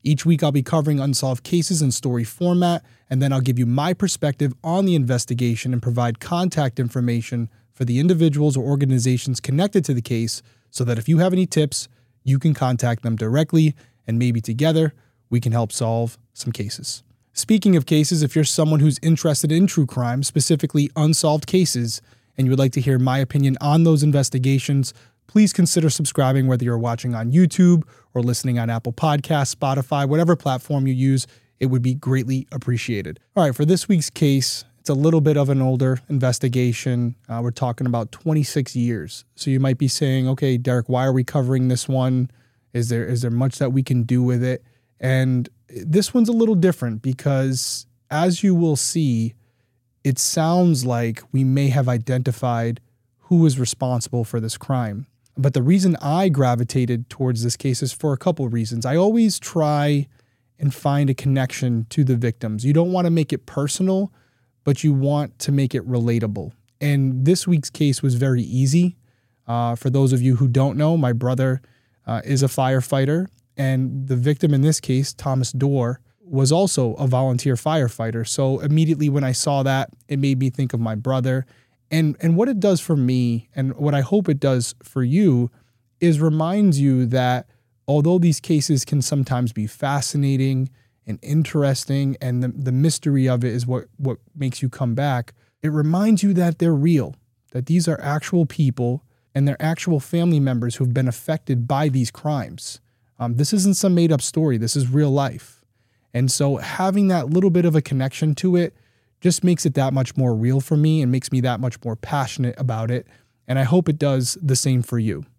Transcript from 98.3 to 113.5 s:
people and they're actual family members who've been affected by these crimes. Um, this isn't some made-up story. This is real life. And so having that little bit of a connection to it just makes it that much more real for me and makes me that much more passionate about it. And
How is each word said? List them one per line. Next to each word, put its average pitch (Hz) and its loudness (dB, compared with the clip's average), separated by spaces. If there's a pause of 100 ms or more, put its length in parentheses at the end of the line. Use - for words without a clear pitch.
people 127 -2 (320)
and 139 2
they're 143 -4
actual 160 -2
family 170 0
members 123 0
who've 123 -2
been 131 0
affected 127 -4
by 139 0
these 131 -2
crimes. - -8 (380)
Um, 120 -4
this 143 0
isn't 196 2
some 185 2
made-up 160 2
story. 151 0
This 113 -2
is 135 0
real 143 2
life. 135 -4 (560)
And 127 0
so 139 0
having 196 0
that 165 0
little 185 2
bit 175 2
of 160 2
a 156 4
connection 135 -2
to 180 0
it 175 0 (460)
just 175 0
makes 180 2
it 151 0
that 135 0
much 135 -2
more 123 2
real 123 2
for 151 -2
me 156 2
and 123 0
makes 127 -4
me 131 0
that 120 -2
much 123 -4
more 117 -6
passionate 127 -4
about 113 -4
it. 127 -4 (400)
And 131 -2